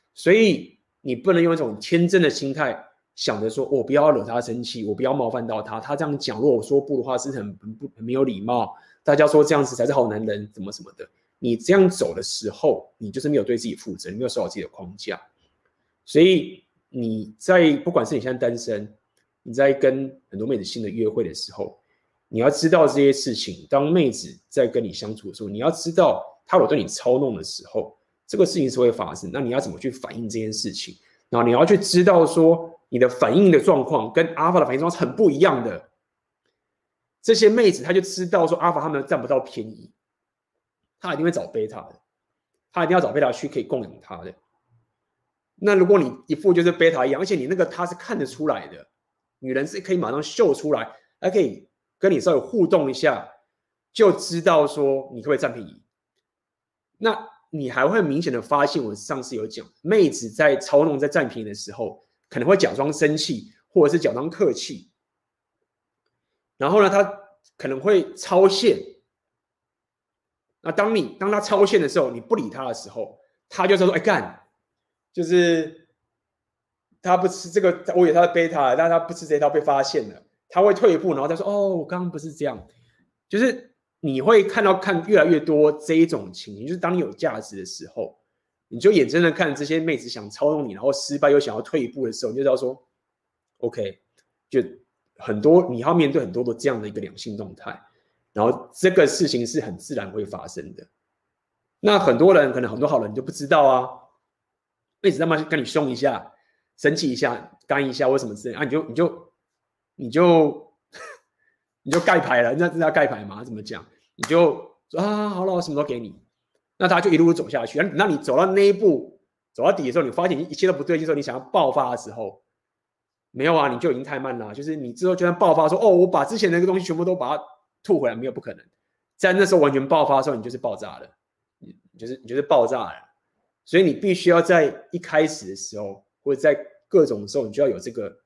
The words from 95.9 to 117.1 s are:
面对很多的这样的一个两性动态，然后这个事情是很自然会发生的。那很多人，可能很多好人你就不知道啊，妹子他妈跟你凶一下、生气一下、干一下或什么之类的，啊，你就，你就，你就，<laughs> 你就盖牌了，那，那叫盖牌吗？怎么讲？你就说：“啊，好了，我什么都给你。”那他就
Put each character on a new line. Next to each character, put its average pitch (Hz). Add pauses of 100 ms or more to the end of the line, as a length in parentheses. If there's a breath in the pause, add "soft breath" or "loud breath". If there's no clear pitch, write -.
面 156
对 156
很 107
多 117
的 120
这 139
样 120
的 107
一 -
个 107
两 98
性 104
动 98
态， - (520)
然 104
后 123
这 185
个 180
事 170
情 120
是 151
很 92
自 -
然 101
会 104
发 95
生 71
的。 - (920)
那 208
很 123
多 180
人， 143
可 123
能 117
很 113
多 143
好 147
人 107
你 107
就 131
不 -
知 143
道 143
啊， 127 (1120)
妹 196
子 131
他 160
妈 160
跟 156
你 127
凶 147
一 127
下、 123 (440 soft breath)
生 151
气 156
一 123
下、 123
干 139
一 -
下 127
或 135
什 123
么 107
之 120
类 107
的， 90
啊， 151
你 127
就， 156
你 113
就， - (640)
你 127
就， 160 (180)
<laughs> -
你 135
就 165
盖 180
牌 127
了， 120
那， 170
那 160
叫 156
盖 147
牌 104
吗？ 101
怎 120
么 107
讲？ 104 (300)
你 -
就 160 (380)
说 165
：“啊， 214
好 185
了， 190
我 180
什 170
么 143
都 147
给 139
你。” 107 (640)
那 180
他 180
就 185